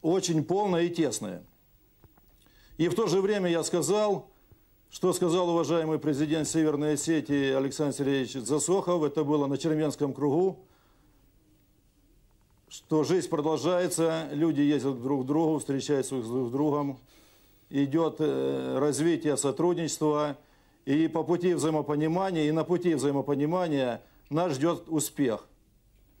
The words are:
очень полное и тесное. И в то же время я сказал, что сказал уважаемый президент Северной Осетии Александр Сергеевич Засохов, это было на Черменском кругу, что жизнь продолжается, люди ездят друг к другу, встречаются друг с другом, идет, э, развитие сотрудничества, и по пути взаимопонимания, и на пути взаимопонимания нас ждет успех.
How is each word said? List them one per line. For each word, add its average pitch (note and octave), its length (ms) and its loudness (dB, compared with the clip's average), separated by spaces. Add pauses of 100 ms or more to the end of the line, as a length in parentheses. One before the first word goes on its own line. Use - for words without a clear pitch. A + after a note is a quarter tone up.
очень E3 420 0
полное F3+ 400 0
и E3+ 60 0
тесное. A2+ 540 -4 (1300)
И D#3+ 100 2
в F3 80 -2
то A3+ 100 0
же F#3 160 2
время G3 300 0
я E3 120 0
сказал, F3+ 680 0 (580)
что F#3 240 0
сказал F3+ 360 0
уважаемый D#3+ 500 0
президент D3 480 0
Северной D3+ 460 2
Осетии C#3+ 580 0
Александр C3+ 460 -2
Сергеевич C3+ 360 0
Засохов, D#3 680 0
это D3+ 200 -2
было D3 220 0
на C#3 140 -2
Черменском D3+ 540 -2
кругу, D3 520 0 (2000)
что - 340 -2
жизнь E3 260 0
продолжается, D#3+ 1000 0
люди D3 300 2
ездят C#3 400 2
друг C3 220 0
к - 20 -8
другу, D#3 340 2
встречаются C3+ 640 -2
друг A#2+ 280 -4
с - 20 -8
другом, C#3+ 480 0 (680)
идет, D3 500 0
э, C3+ 600 0
развитие D3 580 2
сотрудничества, D3+ 1000 0 (480)
и D#3 220 2
по D#3+ 160 -2
пути F3 300 2
взаимопонимания, D#3 920 0
и D3+ 40 2
на D#3+ 120 2
пути E3+ 300 0
взаимопонимания C#3+ 1080 0 (280)
нас E3 240 0
ждет D#3 340 -2
успех. C#3+ 600 -2 (720)